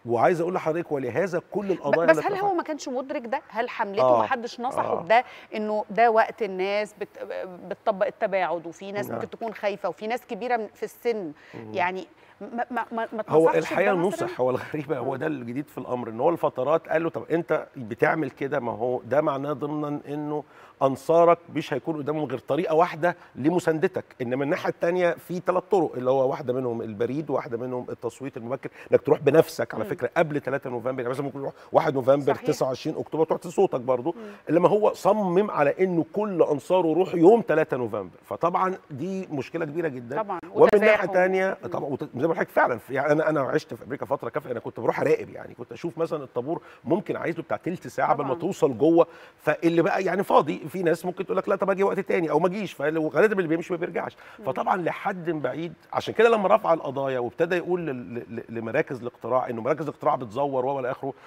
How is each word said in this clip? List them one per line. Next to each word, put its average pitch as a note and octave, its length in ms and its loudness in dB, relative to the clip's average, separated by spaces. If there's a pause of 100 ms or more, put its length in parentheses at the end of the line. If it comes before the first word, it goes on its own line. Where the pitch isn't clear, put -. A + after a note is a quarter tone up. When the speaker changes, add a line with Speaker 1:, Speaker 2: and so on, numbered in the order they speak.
Speaker 1:
وعايز C3 340 4
اقول F3 140 0
لحضرتك D#3+ 380 -2
ولهذا C#3+ 580 -2
كل G3+ 180 -4
Speaker 2:
ب-، - 20 2
Speaker 1:
القضايا E3 380 2
Speaker 2:
بس D#4+ 100 6
Speaker 1:
اللي D#4 100 0
Speaker 2:
هل G4+ 40 -2
هو G4 60 -4
Speaker 1:
اترفعت G4 180 0
Speaker 2:
ما E4 60 -2
كانش D4+ 260 -8
مدرك C4+ 380 -6
ده؟ A#3+ 220 -4
هل A#3 200 -4
حملته G3+ 340 -2
Speaker 1:
آه، B3 160 6
Speaker 2:
ما A3 80 2
حدش A#3+ 340 -4
نصحه A#3+ 320 -2
Speaker 1:
آه. A3 100 -2
Speaker 2:
بده؟ A3 220 4 (300)
انه G#3+ 360 -2
ده A3 200 4
وقت A3 320 2
الناس G3+ 580 -2
بت-، - 240 -12 (440)
بتطبق G3+ 380 -2
التباعد، F3+ 600 -2
وفي G3 260 -12
ناس G3+ 140 -4
Speaker 1:
نعم. A#2 80 -8
Speaker 2:
ممكن A2+ 160 -6
تكون G#3+ 240 -10
خايفه، G3+ 340 -4
وفي F#3+ 180 -8
ناس A#3 200 -6
كبيره A3+ 480 -4
في - 80 -20
السن، G#3+ 500 -4 (220)
Speaker 1:
مم. A#2 200 -14
Speaker 2:
يعني F#3 320 -2 (340)
ما، A#3+ 300 -6
ما، A#3 220 -4
ما، A3+ 200 -4
ما G#3+ 160 -6
Speaker 1:
هو D#3+ 200 6
Speaker 2:
اتنصحش E3 100 2 (140)
Speaker 1:
الحقيقه G3 220 2
Speaker 2:
بده F3 120 2
مثلا؟ D#3+ 220 -2
Speaker 1:
نصح، - 120 -6
هو B2+ 100 2
الغريب C#3+ 420 -4
هو C3 220 -4
Speaker 2:
آه. - 20 -6
Speaker 1:
ده C3+ 100 -4
الجديد C3+ 420 -6
في - 100 -18
الامر، B2 300 -4
ان A2+ 120 -6
هو D3 100 4
الفترات D3+ 580 0
قال D#3+ 140 0
له E3 80 -2
طب A2+ 200 -8
انت D#3+ 360 0 (100)
بتعمل C#3 540 0
كده، C#3 300 -4
ما A#2 120 -4
هو A#2+ 320 -2
ده B2+ 160 0
معناه C#3+ 320 0
ضمنا D3 560 -6
انه D3 360 -6 (380)
انصارك E3 560 4 (160)
مش D3+ 200 -4
هيكون D#3 220 -4
قدامهم D3+ 280 -4
غير C3 140 -4
طريقه D#3 360 -2
واحده E3+ 420 2 (200)
لمساندتك، D#3+ 680 0 (180)
انما B2+ 220 -2
الناحيه F3+ 240 -2
الثانيه F3 420 2 (180)
في F3 180 -6
ثلاث F3+ 240 0
طرق، F3 260 2
اللي B2+ 140 0
هو C3 200 4
واحده C3+ 220 -4
منهم B2 300 -4
البريد، A#2 480 -4
واحده A#2 280 -4
منهم B2 320 -8
التصويت B2 460 -10
المبكر، B2 320 -8 (240)
انك B2+ 100 8
تروح - 180 4
بنفسك C#3+ 540 4
على A2 100 -4
Speaker 2:
مم. G2+ 60 -4
Speaker 1:
فكره - 260 -2
قبل D3+ 240 2
تلاتة C3+ 300 -4
نوفمبر، B2 280 -4
يعني A#2+ 100 -4
مثلا C3 160 -4
ممكن C#3 140 -8
يروح C#3 140 -8 (200)
واحد D3+ 220 4
نوفمبر C3 400 4
Speaker 2:
صحيح. - 120 -10
Speaker 1:
تسعة D3+ 200 0
وعشرين C3+ 300 -4
اكتوبر D3+ 280 -2
تروح E3 160 0
تصوتك E3+ 400 0
برضه، B2+ 360 0
Speaker 2:
مم. A#3 60 -16 (280)
Speaker 1:
انما E3 180 8
هو G#3 240 4
صمم G3 580 2
على D3 300 2
انه F3+ 320 2
كل G3 300 2
انصاره D3+ 440 2
يروح D#3+ 280 2
يوم F#3 260 10
تلاتة D#3 360 2
نوفمبر، G#2+ 480 -6
فطبعا F3+ 500 0 (160)
دي F3+ 400 -6
مشكله D3+ 340 -6
كبيره D#3+ 240 -4
جدا. B2+ 340 -6
Speaker 2:
طبعا. G3 180 -8 (140)
Speaker 1:
ومن G#3+ 200 10
ناحيه G#3+ 180 6
Speaker 2:
وتزاحم. G3+ 200 0
Speaker 1:
ثانيه F#3 520 2
Speaker 2:
مم. A#2+ 60 -8
Speaker 1:
طبعا، C#3+ 200 -6
وت-، C3 140 -4
زي C#3+ 100 -10
ما A#2 60 -6
بقول E3 120 2
لحضرتك D#3+ 180 -2
فعلا - 280 2
في، - 160 -10
يعني C#3+ 180 2
انا، D#3 180 2
انا D3+ 100 2
عشت C3 340 -2
في A2+ 100 -14
امريكا B2+ 220 -8
فتره C3 220 -4
كافيه، C#3 220 -6
انا A#2 100 -6
كنت - 200 -10
بروح B2+ 200 0
اراقب، D3+ 300 2
يعني - 240 -14
كنت - 180 -14
اشوف D#3 260 -8
مثلا D#3+ 260 -4
الطابور C3+ 380 -6 (220)
ممكن D3+ 320 0
عايزه D#3+ 260 -6
بتاع G#2+ 140 -4
تلت E3+ 320 -8
ساعه C#3+ 240 0
قبل D3 120 -2
ما C3+ 40 -4
Speaker 2:
طبعا. B2 120 -2
Speaker 1:
توصل D3+ 380 0
جوه، E3 280 6 (320)
فاللي E3 440 2
بقى G3 220 0
يعني F#3 200 0
فاضي، F3+ 340 4 (100)
في F#3 140 -6
ناس E3+ 240 0
ممكن F3+ 200 -6
تقول F#3 100 -4
لك G3 120 0
لا G3+ 80 0
طب F#3+ 140 0
اجي F#3+ 120 0
وقت G3 180 0
تاني، F3+ 300 0
او D3+ 80 4
ما F3 80 4
اجيش، F#3 260 -2
فغالبا D#3+ 640 2
اللي F#3 120 0
بيمشي E3 240 -2
ما F3 60 -2
بيرجعش. - 380 -6 (220)
Speaker 2:
مم. A3 60 -14
Speaker 1:
فطبعا A3+ 320 0
لحد F3 540 -4
بعيد، D3+ 420 -4 (200)
عشان B2 220 -2
كده A3+ 140 6
لما G#3+ 280 2
رفع E3 160 4
القضايا C3+ 460 -2
وابتدى E3 380 0
يقول F3 300 -2
لل-، A#2 440 -8
ل-، A2+ 180 -8
لمراكز A2+ 520 -2
الاقتراع A#2+ 500 -2
انه A2+ 120 -6
مراكز C#3+ 260 -2
الاقتراع D3 260 0
بتزور C3 520 -2
والى C3 240 -2
اخره، C3+ 220 -6 (140)